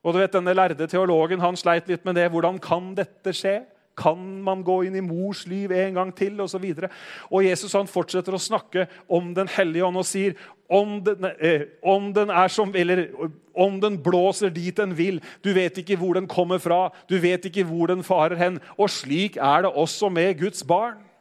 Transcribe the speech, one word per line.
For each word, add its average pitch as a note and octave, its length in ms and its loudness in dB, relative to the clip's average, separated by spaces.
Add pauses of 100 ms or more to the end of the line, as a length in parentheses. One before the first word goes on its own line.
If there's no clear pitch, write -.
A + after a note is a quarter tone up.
Og E3+ 140 0
du F3+ 80 4
vet, F#3+ 100 0
denne F3+ 240 2
lærde E3+ 320 2
teologen, F3+ 540 2
han F3+ 180 0
sleit E3+ 300 0
litt F3 180 -4
med F3 80 0
det. F3 160 2
Hvordan E3+ 300 2
kan F#3 340 -2
dette F#3+ 400 -6
skje? G3 220 -2 (420)
Kan E3+ 220 2 (180)
man F#3+ 240 -2
gå F#3 220 2
inn F#3+ 100 -6
i F#3+ 80 -2
mors F3+ 400 -6
liv F#3 320 -4
en F#3+ 220 0
gang F#3 180 -2
til? G3+ 240 -4
Og F#3+ 80 -4
så F#3+ 140 -8
videre. F3+ 260 -6 (400)
Og F#3+ 160 4
Jesus, F#3 320 0
han G3 140 0
fortsetter F3+ 420 -2
å F#3+ 80 -4
snakke F#3 460 -2 (260)
om F3 240 0
den F#3+ 160 -2
hellige E3+ 320 0
ånd F#3 160 0
og F3 80 -4
sier, G3 300 -2 (320)
«Ånden, G3+ 560 2 (100)
eh, D#3 300 2 (160)
ånden G3+ 500 2
er F#3 160 6
som, G3+ 240 0
eller, F3+ 380 2 (420)
ånden G3 480 2
blåser F3+ 540 2
dit F3 240 -6
den F#3+ 180 -2
vil. F3 240 0 (240)
Du G3+ 80 2
vet F3+ 300 0
ikke F3+ 180 -2
hvor F3+ 160 0
den F#3 140 -4
kommer F3+ 320 -2
fra. F3 240 2 (240)
Du F#3+ 100 2
vet F3+ 240 0
ikke F#3 240 -2
hvor E3+ 240 0
den F#3 140 -4
farer E3+ 340 2
hen.» F3+ 200 0 (180)
Og G3 100 4
slik F3 480 -2
er D3 300 4
det D#3 100 0
også D#3+ 320 0
med F3 320 0
Guds F#3+ 240 -4
barn. G#3 380 0 (180)